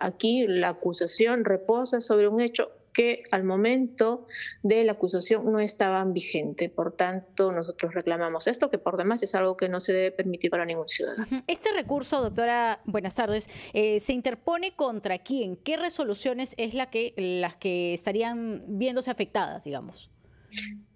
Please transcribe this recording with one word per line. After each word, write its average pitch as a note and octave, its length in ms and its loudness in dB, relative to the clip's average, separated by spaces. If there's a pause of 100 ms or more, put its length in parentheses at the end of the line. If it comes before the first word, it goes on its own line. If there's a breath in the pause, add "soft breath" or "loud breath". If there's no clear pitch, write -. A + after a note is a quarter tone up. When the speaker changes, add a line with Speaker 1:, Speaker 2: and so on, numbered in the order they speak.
Speaker 1:
aquí A3+ 460 2
la F3+ 220 2
acusación F#3 760 0
reposa A3 560 2
sobre G#3 280 4
un G#3+ 120 2
hecho A#3 320 0 (200)
que A#3+ 380 2
al F#3+ 140 2
momento A#3 840 2 (380 loud breath)
de A3 180 6
la A3 100 4
acusación G3 520 0
no A3 160 4
estaban F#3+ 520 2
vigente. E3+ 560 -2
Por E3+ 280 -4
tanto, F#3 560 0
nosotros E3+ 420 -4
reclamamos E3+ 540 0
esto, B3 220 0
que G#3 80 0
por F3+ 180 -2
demás G3+ 260 0
es G3+ 140 -2
algo F#3 200 2
que F#3 120 0
no F3+ 120 -2
se F#3+ 120 -2
debe F#3 180 2
permitir F#3 400 -2
para E3+ 140 0
ningún E3 240 -4
ciudadano. B2+ 420 -4
Speaker 2:
Ujú. C4 60 -2 (100)
Este F4 260 -2
recurso, C#4+ 480 0
doctora, A#3 640 0
buenas F#3+ 300 -2
tardes, G#3+ 340 0 (240 loud breath)
eh, G#3+ 280 4
¿se C#4 120 0
interpone E4+ 600 -2
contra G#3+ 440 -2
quién? A3 360 -2
¿Qué D4+ 220 -4
resoluciones C4 800 -2
es A3+ 180 -4
la C4 120 -2
que, A#3 300 -4
las F3+ 380 -2
que F3 400 -2
estarían A3+ 720 -2
viéndose B3 460 -2
afectadas, F#3 500 -2
digamos? B2+ 480 -10 (840 loud breath)